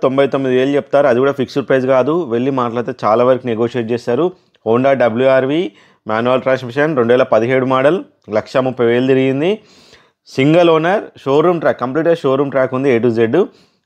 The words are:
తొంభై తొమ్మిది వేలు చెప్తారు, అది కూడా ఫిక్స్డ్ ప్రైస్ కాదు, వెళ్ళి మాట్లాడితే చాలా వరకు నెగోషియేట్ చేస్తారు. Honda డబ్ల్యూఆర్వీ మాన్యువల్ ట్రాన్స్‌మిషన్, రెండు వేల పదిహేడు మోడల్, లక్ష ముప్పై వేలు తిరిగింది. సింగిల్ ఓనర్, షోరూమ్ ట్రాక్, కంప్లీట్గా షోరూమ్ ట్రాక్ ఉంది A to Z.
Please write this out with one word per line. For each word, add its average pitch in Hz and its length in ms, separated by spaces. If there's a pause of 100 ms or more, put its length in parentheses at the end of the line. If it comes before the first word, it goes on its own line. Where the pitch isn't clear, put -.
తొంభై 139 240
తొమ్మిది 135 300
వేలు 131 200
చెప్తారు, 139 300
అది 120 120
కూడా 139 140
ఫిక్స్డ్ 131 360
ప్రైస్ 131 180
కాదు, 135 380
వెళ్ళి 123 260
మాట్లాడితే 123 420 (120)
చాలా 113 200
వరకు 127 220
నెగోషియేట్ 117 460
చేస్తారు. 127 400 (360)
Honda 127 240
డబ్ల్యూఆర్వీ 131 800 (360)
మాన్యువల్ 120 340
ట్రాన్స్‌మిషన్, 131 540
రెండు 117 160
వేల 127 100
పదిహేడు 123 420
మోడల్, 135 400 (260)
లక్ష 107 260
ముప్పై 127 300
వేలు 120 200
తిరిగింది. 135 540 (680)
సింగిల్ 160 440
ఓనర్, 165 340 (200)
షోరూమ్ 165 360
ట్రాక్, 139 200
కంప్లీట్గా 151 340
షోరూమ్ 139 360
ట్రాక్ 131 240
ఉంది 131 240
A 110 40
to 123 80
Z. 117 360 (400)